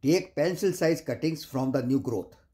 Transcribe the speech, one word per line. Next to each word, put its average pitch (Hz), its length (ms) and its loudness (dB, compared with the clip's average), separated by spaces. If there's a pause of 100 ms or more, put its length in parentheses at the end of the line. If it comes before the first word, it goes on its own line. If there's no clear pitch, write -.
Take 170 340 0
pencil 175 380 0
size 160 280 0
cuttings 156 440 -4
from 131 260 -2
the 131 120 0
new 131 160 2
growth. 107 360 -4 (180)